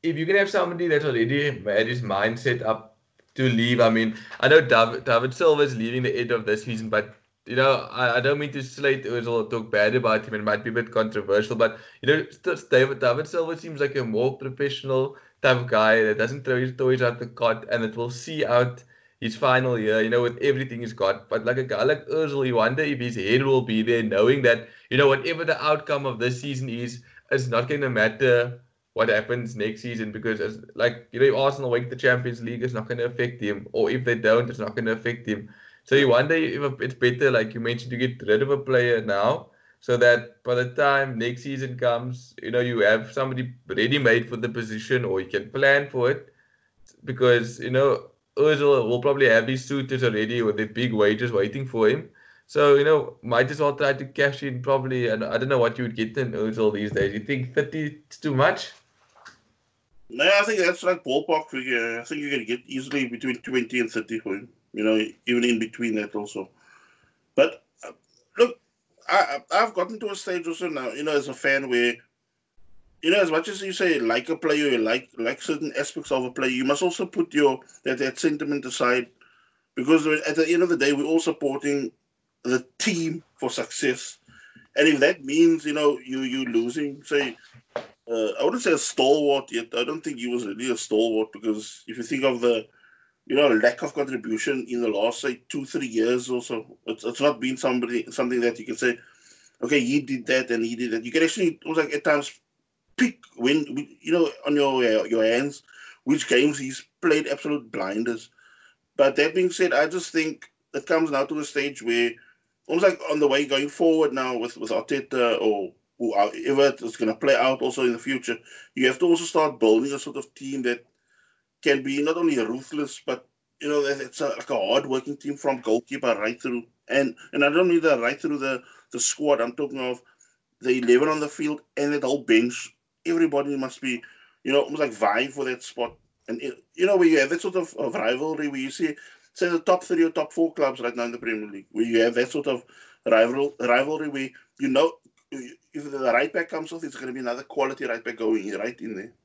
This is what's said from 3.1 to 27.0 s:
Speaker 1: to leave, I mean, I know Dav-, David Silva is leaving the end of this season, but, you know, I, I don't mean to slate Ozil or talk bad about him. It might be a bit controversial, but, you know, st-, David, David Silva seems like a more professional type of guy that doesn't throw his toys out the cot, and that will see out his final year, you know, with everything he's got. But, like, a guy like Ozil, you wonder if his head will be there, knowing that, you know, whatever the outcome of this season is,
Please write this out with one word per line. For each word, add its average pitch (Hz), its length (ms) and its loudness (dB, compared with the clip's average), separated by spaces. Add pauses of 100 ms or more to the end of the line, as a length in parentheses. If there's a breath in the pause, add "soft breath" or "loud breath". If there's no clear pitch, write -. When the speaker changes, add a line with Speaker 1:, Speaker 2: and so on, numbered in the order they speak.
Speaker 1:
to 131 140 2
leave, 120 320 2
I 117 100 8
mean, 113 240 2 (260 loud breath)
I 127 80 2
know 160 120 8
Dav-, 117 440 2
David 127 280 2
Silva 151 300 4
is 139 120 2
leaving 117 280 -4
the 110 140 -2
end 120 140 -2
of 113 140 -2
this 107 200 -2
season, 113 260 -6
but, 107 260 -2 (300)
you 123 100 -6
know, 131 340 2
I, 123 260 0
I 127 40 2
don't 143 180 0
mean 147 140 -6
to 139 100 -8
slate 135 420 -2
Ozil 117 420 -2
or - 20 -16
talk 113 220 -6
bad 107 240 2
about 110 320 2
him. 110 80 -8
It 104 100 -6
might 107 180 -2
be 117 60 -6
a 113 60 -6
bit 117 160 -4
controversial, 110 680 0
but, 113 220 0 (240 loud breath)
you 123 60 0
know, 156 200 2
st-, - 420 -8
David, 135 280 4
David 135 280 0
Silva 165 300 -4
seems 156 240 -12
like 139 160 0
a 127 80 -2
more 117 320 0
professional 135 800 -4 (240 loud breath)
type 131 160 4
of 120 100 -4
guy 110 360 6
that 107 160 2
doesn't 127 260 -2
throw 127 160 0
his 127 160 -2
toys 127 240 2
out 120 180 0
the 120 80 -8
cot, 113 460 -2
and 117 100 0
that 110 140 -4
will 120 140 -6
see 151 340 -6
out 123 400 2 (380 soft breath)
his 113 120 -4
final 127 440 2
year, 110 240 2
you 113 80 0
know, 120 100 4
with 120 220 -2
everything 127 380 0
he's 113 120 -8
got. - 380 -2
But, 110 160 -2
like, 127 100 0
a 131 80 -2
guy 117 200 -2
like 147 240 0
Ozil, 143 380 -2
you 120 100 0
wonder 127 260 0
if 143 160 -2
his 120 180 -6
head 110 280 2
will 131 180 4
be 110 180 0
there, 117 220 2
knowing 110 400 4
that, 117 260 2 (220 loud breath)
you 127 80 2
know, 139 100 6
whatever 160 380 0
the 160 180 -2
outcome 151 400 0
of 120 140 -4
this 123 240 -2
season 135 260 -6
is, 120 340 -10 (280 soft breath)